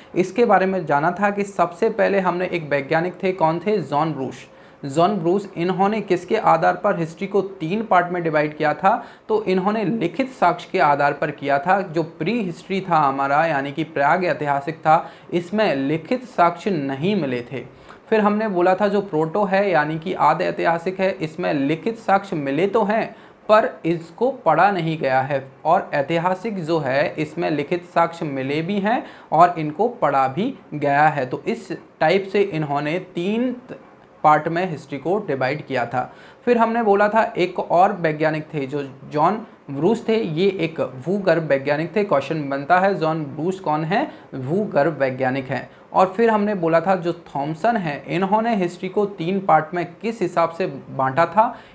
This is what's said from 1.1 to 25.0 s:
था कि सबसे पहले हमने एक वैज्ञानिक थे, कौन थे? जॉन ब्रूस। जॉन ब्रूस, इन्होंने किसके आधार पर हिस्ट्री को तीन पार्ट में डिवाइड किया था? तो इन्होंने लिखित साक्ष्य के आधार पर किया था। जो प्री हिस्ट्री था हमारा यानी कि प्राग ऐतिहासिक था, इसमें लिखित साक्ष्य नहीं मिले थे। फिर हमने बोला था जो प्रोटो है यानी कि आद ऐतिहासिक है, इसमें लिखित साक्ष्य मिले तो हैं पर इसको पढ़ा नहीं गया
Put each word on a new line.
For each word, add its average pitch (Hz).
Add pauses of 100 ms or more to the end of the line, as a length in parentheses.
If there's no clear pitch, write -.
था 196
कि 202
सबसे 190
पहले 196
हमने 180
एक 165
वैज्ञानिक 143 (100)
थे, 190
कौन 165
थे? 202
जॉन 147
ब्रूस। 135 (500)
जॉन 170
ब्रूस, 180
इन्होंने 190
किसके 196
आधार 165
पर 185
हिस्ट्री 165
को 196
तीन 190
पार्ट 180
में 175
डिवाइड 151
किया 151
था? 196 (240)
तो 214
इन्होंने 196
लिखित 226
साक्ष्य -
के 190
आधार 143
पर 151
किया 139
था। 185
जो 170
प्री 180
हिस्ट्री 185
था 170
हमारा 139
यानी 143
कि 160
प्राग 156
ऐतिहासिक 147
था, 160 (240)
इसमें 175
लिखित 160
साक्ष्य 175
नहीं 147
मिले 123
थे। 120 (260)
फिर 220
हमने 208
बोला 185
था 208
जो 202
प्रोटो 160
है 196
यानी 156
कि 180
आद 151
ऐतिहासिक 170
है, 190
इसमें 170
लिखित 156
साक्ष्य 190
मिले 147
तो 214
हैं 202 (340)
पर 214 (160)
इसको 175
पढ़ा 175
नहीं 160
गया 131